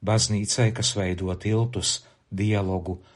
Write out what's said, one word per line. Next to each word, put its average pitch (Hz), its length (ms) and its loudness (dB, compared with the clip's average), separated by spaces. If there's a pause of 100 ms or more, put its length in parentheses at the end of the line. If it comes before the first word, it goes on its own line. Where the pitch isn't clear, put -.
Baznīcai, 107 720 2
kas - 220 -2
veido 92 400 -2
tiltus, 110 640 0 (320)
dialogu, 95 680 0 (160)